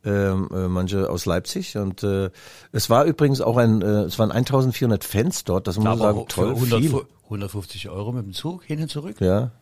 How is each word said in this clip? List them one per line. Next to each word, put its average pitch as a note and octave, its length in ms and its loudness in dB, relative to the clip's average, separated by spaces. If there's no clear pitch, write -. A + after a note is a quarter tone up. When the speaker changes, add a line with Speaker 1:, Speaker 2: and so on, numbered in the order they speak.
Speaker 1:
Ähm, G2 480 0
äh, F#2 160 -2
manche F#2 420 0
aus F2+ 160 -4
Leipzig. F#2 500 -4
Und, G2 260 -4
äh, G2 280 0
es - 180 -2
war B2+ 140 6
übrigens D3 360 2
auch A#2 160 2
ein, A2 260 4
äh, G#2 200 2
es F2 160 -4
waren A2 140 2
eintausendvierhundert B2+ 720 2
Fans C3 400 0
dort. F#2 220 0
Das F#2 100 -4
muss G#2+ 80 0
man G2 100 4
Speaker 2:
Aber A2 80 0
Speaker 1:
sagen, G#2 160 4
Speaker 2:
ho-, - 100 -6
Speaker 1:
toll, A2+ 280 0
Speaker 2:
für A#2+ 40 -2
hundert A#2+ 200 2
Speaker 1:
viel. D#3 100 2
Speaker 2:
Fu-, B2+ 120 0
hundertfünfzig G2 600 -8
Euro G2+ 240 -8
mit B2 120 -6
dem F#2+ 80 -12
Zug E3+ 320 -10
hin D3+ 180 -6
und D#3 80 -4
zurück? D3 300 -10
Speaker 1:
Ja. G2+ 300 2